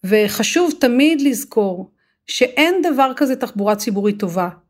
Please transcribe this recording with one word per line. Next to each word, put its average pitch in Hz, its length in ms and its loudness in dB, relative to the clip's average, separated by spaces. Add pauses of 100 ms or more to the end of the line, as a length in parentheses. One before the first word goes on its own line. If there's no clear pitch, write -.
וחשוב 214 760 0
תמיד 277 420 2
לזכור 202 680 -2 (360)
שאין 320 540 0
דבר 269 340 2
כזה 262 200 0
תחבורה 214 400 -2
ציבורית 208 440 -2
טובה. 180 300 -4 (200)